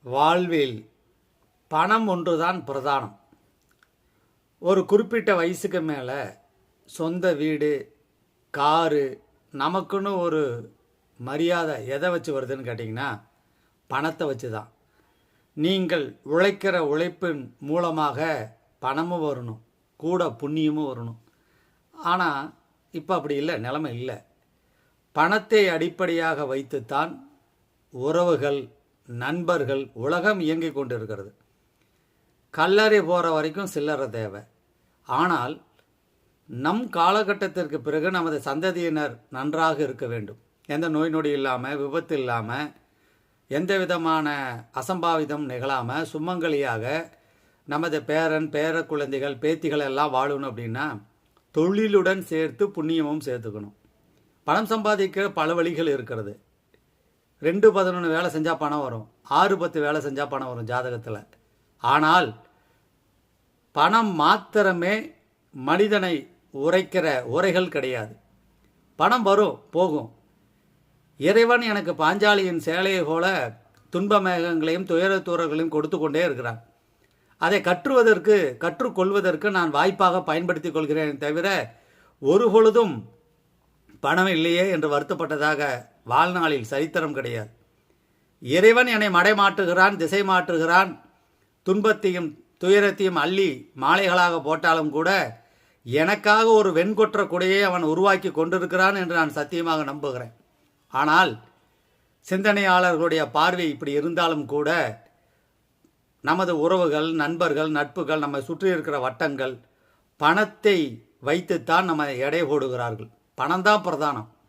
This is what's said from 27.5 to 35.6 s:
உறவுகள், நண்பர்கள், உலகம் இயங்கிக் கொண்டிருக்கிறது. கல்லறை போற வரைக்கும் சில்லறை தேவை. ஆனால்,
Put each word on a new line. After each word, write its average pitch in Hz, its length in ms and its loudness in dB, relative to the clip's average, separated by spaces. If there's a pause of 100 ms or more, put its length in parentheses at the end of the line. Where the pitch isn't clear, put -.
உறவுகள், 143 760 0 (380)
நண்பர்கள், 135 880 -4
உலகம் 175 460 -2
இயங்கிக் 160 340 -2
கொண்டிருக்கிறது. 107 600 -8 (1160)
கல்லறை 202 520 4
போற 170 280 0
வரைக்கும் 160 360 -2
சில்லறை 143 440 -4
தேவை. 107 300 -8 (640)
ஆனால், 147 560 -2 (840)